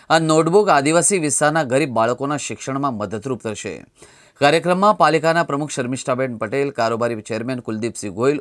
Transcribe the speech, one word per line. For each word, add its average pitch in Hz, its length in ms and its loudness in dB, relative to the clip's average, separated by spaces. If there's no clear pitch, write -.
આ 160 80 6
નોટબુક 165 500 4
આદિવાસી 165 500 4
વિસ્તારના 151 440 0
ગરીબ 135 300 0
બાળકોના 135 440 0
શિક્ષણમાં 135 580 -6
મદદરૂપ 107 460 -6
થશે. 98 440 -8
કાર્યક્રમમાં 175 560 4
પાલિકાના 160 480 2
પ્રમુખ 143 260 -4
શર્મિષ્ઠાબેન 127 680 -4
પટેલ, 135 340 -2
કારોબારી 117 500 -2
ચેરમેન 117 400 -6
કુલદીપસિંહ 110 540 -6
ગોયલ, 131 260 0